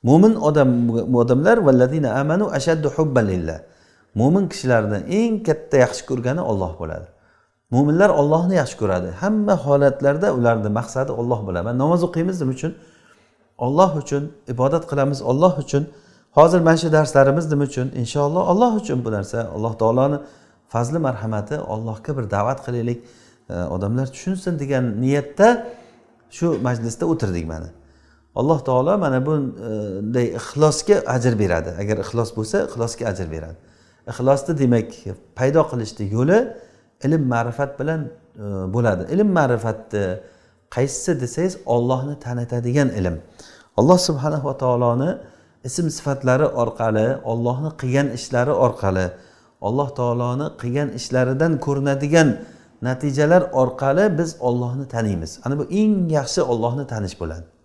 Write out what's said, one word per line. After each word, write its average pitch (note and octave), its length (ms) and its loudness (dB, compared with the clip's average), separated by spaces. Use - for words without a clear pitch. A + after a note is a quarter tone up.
Mo'min F3 320 8
odam, D3 340 4
odamlar, C3 420 4
"Vallazina C3+ 560 4
amanu D#3 380 0
ashaddu D#3 380 0
hubban C3+ 380 2
lillah". E2 320 -2
Mo'min D#3 340 4
kishilarni G#2+ 580 0
eng A3 260 0
katta - 340 0
yaxshi B2 280 2
ko'rgani C3 360 -2
Alloh F#2+ 360 -2
bo'ladi. D#2+ 300 -10
Mo'minlar D3+ 380 4
Allohni E3 460 2
yaxshi C#3 220 0
ko'radi. F2+ 340 -2
Hamma G3+ 440 0
holatlarda C#3+ 760 2
ularni A#2 360 2
maqsadi C3 420 -4
Alloh A#2+ 340 -2
bo'ladi. F2+ 200 -4
Mana A#2+ 120 -4
namoz E3 260 2
o'qiymiz F3 360 -2
nima C3 120 -2
uchun? D#3 200 -6
Alloh D3+ 360 2
uchun. C#3+ 280 -4
Ibodat C3+ 400 0
qilamiz C#3 340 0
Alloh C#3+ 380 2
uchun. C#3+ 240 -2
Hozir E3 240 8
mana E3 180 6
shu D#3+ 140 0
darslarimiz D3 600 4
nima C#3+ 120 2
uchun? C3+ 320 -4
Inshaalloh, C#3+ 520 0
Alloh A3 280 4
uchun B2+ 300 -2
bu A2 60 -2
narsa. G#2 280 -4
Alloh A2 220 -2
taoloni B2+ 400 2
fazli, B2 280 -2
marhamati, A2 580 -4
Allohga A2 600 -8
bir A#2 140 -6
da'vat A2 340 -2
qilaylik, A#2+ 340 -4
e, F2 140 -10
odamlar G2+ 440 -4
tushunsin F#3 520 -6
degan B2+ 420 -2
niyatda C#3+ 460 2
shu E3+ 140 -2
majlisda A#2 440 -4
o'tirdik F#2+ 420 -2
mana. D#2+ 220 -10
Alloh C#3 240 0
taolo C3 380 0
mana C#3 280 0
bunday A2+ 1000 -4
ixlosga D3+ 560 2
ajr A#2+ 240 2
beradi. F2 400 0
Agar G#2+ 180 -2
ixlos A2 380 -4
bo'lsa, A2 220 -2
ixlosga A#2 440 -6
ajr F#2 200 -6
beradi. D#2+ 260 -10
Ixlosni, C3+ 520 0
demak, A#2+ 300 2
paydo C#3+ 260 2
qilishni A#2 500 -4
yo'li C#3+ 280 2
ilm, D3+ 260 2
ma'rifat A#2+ 500 -2
bilan, D#3 240 -4
e, - 440 -14
bo'ladi. G#2+ 380 0
Ilm, G3+ 180 2
ma'rifatni A2 680 -2
qaysisi C3+ 480 -4
desangiz, D#3+ 340 -4
Allohni B2+ 540 0
tanitadigan A#2+ 680 -2
ilm. F2+ 260 -2
Alloh D#3+ 200 8
subhanahu D3+ 500 -2
va C3+ 100 -4
taoloni B2 520 0
ism E3 240 -4
sifatlari C3+ 600 0
orqali, A2+ 580 0
Allohni A#2+ 520 -2
qilgan C#3 360 0
ishlari B2 400 -2
orqali, F#2+ 540 2
Alloh B2+ 340 -2
taoloni B2 520 -4
qilgan C3 320 -4
ishlaridan B2+ 720 0
ko'rinadigan C#3+ 680 2
natijalar C#3+ 600 2
orqali C3+ 540 2
biz E3 120 -2
Allohni B2 480 -2
taniymiz. G2+ 440 -2
Ana C3+ 160 -4
bu D3 120 -4
eng G#3+ 240 2
yaxshi D3+ 320 0
Allohni B2 460 -2
tanish G#2 300 -6
bo'ladi. E2 280 -10